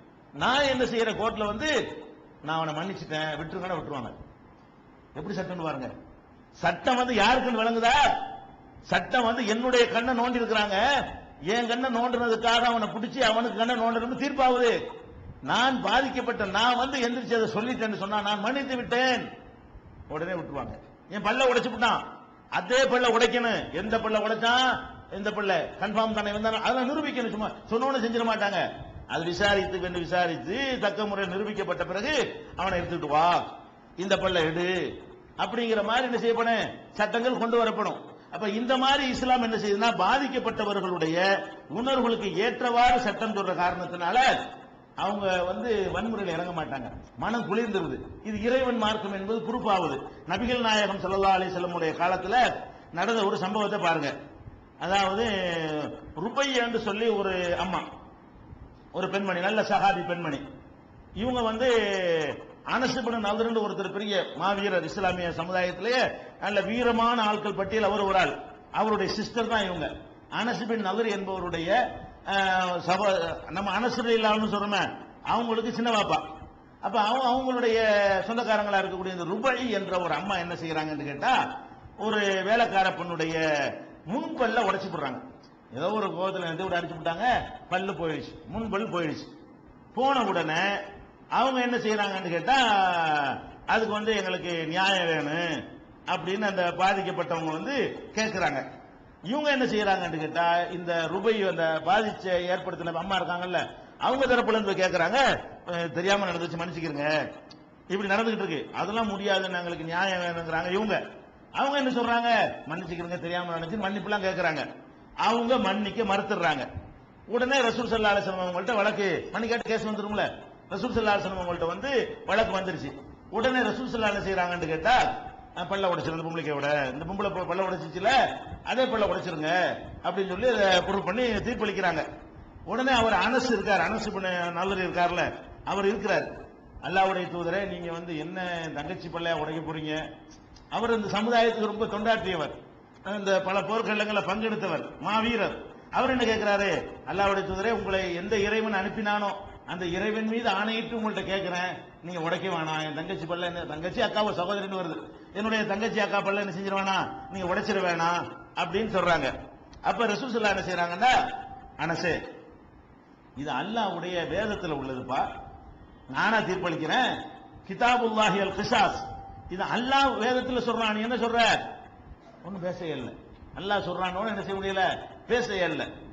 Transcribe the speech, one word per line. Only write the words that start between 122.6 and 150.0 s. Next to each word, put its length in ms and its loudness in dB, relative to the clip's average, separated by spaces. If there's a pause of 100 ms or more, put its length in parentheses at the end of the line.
உடனே 300 2
ரசூல் 340 0
ஸல்லல்லாஹு 220 0
அலைஹி 120 -2
செய்யறாங்கன்னு 380 0
கேட்டா, 360 4 (540)
"அஹ், 140 -6
பல்ல 180 0
உடைச்சிரு, 300 -2
இந்த 60 -6
பொம்பளைக்கு 300 -4
விட, 400 2
இந்த 120 -8
பொம்பளை 280 -2
ப-, 200 -4
பல்ல 80 0
உடைச்சிச்சுல, 760 0 (260)
அதே 220 2
பல்ல 200 2
உடைச்சிருங்க" 680 0 (280)
அப்படின்னு 260 -2
சொல்லி 180 0
அதை 320 6
ப்ரூவ் 260 0
பண்ணி 180 0
தீர்ப்பளிக்கிறாங்க. 920 0 (480)
உடனே 260 0
அவர் 220 4
அனஸ் 380 2
இருக்கார், 400 2
அனஸ் 180 -4
இப்னு 420 -2
நதர் 260 -2
இருக்கார்ல, 580 0 (280)
அவர் 220 -2
இருக்கிறார். 380 2 (580)
"அல்லாஹ்வுடைய 480 2
தூதரே, 380 -2
நீங்க 240 -8
வந்து 260 -8
என்ன 580 -6
தங்கச்சி 320 -8
பல்லையா 320 -2
உடைக்க 320 -6
போறீங்க?" 420 -6 (560)
அவர் 220 -2
இந்த 160 0
சமுதாயத்துக்கு 680 2
ரொம்ப 80 0
தொண்டாற்றியவர், 680 0 (520)
இந்த 360 2
பல 180 0
போர்க்களங்களை 640 0
பங்கெடுத்தவர், 800 -2
மாவீரர். 640 0 (260)
அவர் 280 2
என்ன 40 4
கேட்கிறாரு, 640 2 (180)
அல்லாஹ்வுடைய 380 2
தூதரே, 280 -2
உங்களை 440 0
எந்த 220 -2
இறைவன் 360 2
அனுப்பினானோ 600 0 (320)
அந்த 200 -6
இறைவன் 420 0